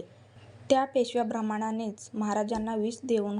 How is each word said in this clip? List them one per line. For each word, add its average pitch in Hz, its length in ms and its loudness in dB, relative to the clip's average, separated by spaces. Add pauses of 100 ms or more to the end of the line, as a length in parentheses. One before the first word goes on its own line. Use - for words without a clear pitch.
(680)
त्या 269 160 6
पेशव्या 247 380 2
ब्राह्मणानेच 220 920 -4
महाराजांना 214 600 0
विष 220 280 0
देऊन 208 360 0